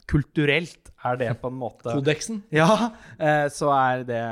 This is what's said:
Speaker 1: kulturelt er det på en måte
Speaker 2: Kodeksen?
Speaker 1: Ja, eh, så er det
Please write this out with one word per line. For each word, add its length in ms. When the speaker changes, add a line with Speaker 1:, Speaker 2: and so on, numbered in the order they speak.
Speaker 1:
kulturelt 920
er 180
det 200
på 120
en 80
måte 380
Speaker 2:
Kodeksen? 540
Speaker 1:
Ja, 420
eh, 360
så 220
er 340
det 280